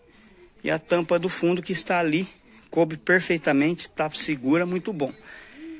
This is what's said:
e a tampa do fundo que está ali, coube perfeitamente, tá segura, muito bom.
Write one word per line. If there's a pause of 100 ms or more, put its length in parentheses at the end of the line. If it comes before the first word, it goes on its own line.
(640)
e
a
tampa
do
fundo
que
está
ali, (400)
coube
perfeitamente,
tá
segura,
muito
bom. (680)